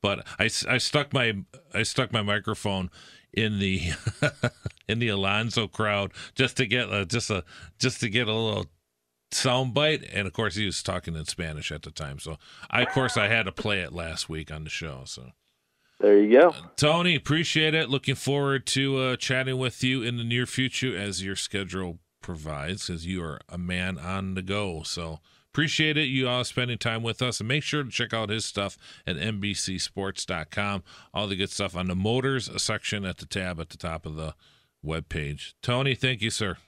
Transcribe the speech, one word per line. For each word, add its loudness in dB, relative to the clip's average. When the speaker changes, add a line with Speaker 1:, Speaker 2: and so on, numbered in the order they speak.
Speaker 1:
But 0
I, 4
s-, 0
I 2
stuck 2
my, 2
I 2
stuck 0
my 2
microphone 0
in 2
the, 2
<laughs> -4
in 0
the 0
Alonso 0
crowd 0
just 2
to 4
get 2
a, 2
just -2
a, 0
just 0
to 0
get 2
a 0
little 0
soundbite. 2
And -2
of -6
course, 0
he 0
was -2
talking -4
in -6
Spanish -6
at -8
the -14
time. -10
So -10
I, 4
of 2
course, 2
I 4
had 4
to -4
play 0
it -4
last -6
week -6
on -8
the -10
show. -8
So -14
Speaker 2:
there 10
you 10
go. 12
Speaker 1:
Uh, -2
Tony, 4
appreciate 2
it. 0
Looking 0
forward 0
to, 2
uh, 0
chatting 0
with -2
you 2
in -2
the -4
near 0
future -2
as -4
your -4
schedule -4
provides, -6
'cause -6
you -4
are -8
a -10
man -2
on -6
the -4
go. -4
So -6
appreciate 2
it, 2
you 2
all 2
spending -2
time 0
with -2
us. 0
And -4
make 2
sure -2
to -6
check -2
out 0
his -2
stuff -4
at -2
N -2
B -2
C -4
Sports -6
dot -6
com. -2
All -2
the -4
good -2
stuff -4
on 0
the 0
motors 0
section -2
at -6
the -12
tab -4
at -8
the -18
top -6
of -8
the -6
webpage. -6
Tony, 2
thank 0
you, 2
sir. -2